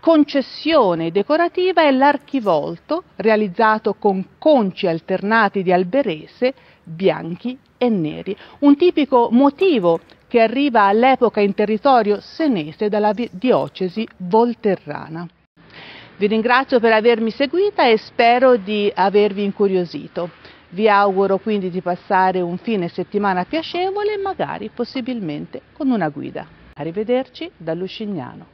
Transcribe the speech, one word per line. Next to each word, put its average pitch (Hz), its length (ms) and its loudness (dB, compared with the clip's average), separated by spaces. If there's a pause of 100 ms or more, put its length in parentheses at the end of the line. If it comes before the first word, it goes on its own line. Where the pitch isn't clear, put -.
concessione 277 1080 2
decorativa 339 720 0
è 285 80 4
l'archivolto, 254 1120 -2 (140)
realizzato 214 760 0
con 190 320 -2 (140)
conci 226 480 2
alternati 196 760 0
di 180 100 0
alberese, 185 840 -2 (280)
bianchi 170 760 -4 (200)
e 247 120 0
neri, 170 460 -4 (240)
un 285 160 6
tipico 285 560 2
motivo 247 680 2 (280)
che 233 140 2
arriva 240 420 2
all'epoca 226 580 2
in 202 120 0
territorio 214 640 0
senese 208 720 -4
dalla 208 240 0
vi-, 226 180 -6
diocesi 185 760 -2 (120)
volterrana. 180 1080 -2 (880)
Vi 202 120 -2
ringrazio 240 520 2
per 226 140 2
avermi 220 380 2
seguita 330 560 0
e 220 100 4
spero 247 580 2
di 208 380 -2
avervi 202 500 0
incuriosito. 180 840 -2 (400)
Vi 208 180 0
auguro 196 520 2
quindi 202 300 -4
di 180 120 -8
passare 185 580 0
un 175 180 -4
fine 202 300 -4
settimana 185 580 -4
piacevole 381 680 -6
e 415 40 -6
magari 214 560 -8
possibilmente 220 880 -10 (120)
con 277 160 -4
una 202 200 0
guida. 143 360 -12 (300)
Arrivederci 220 840 -6
da 160 160 -8
Lucignano. 175 800 -10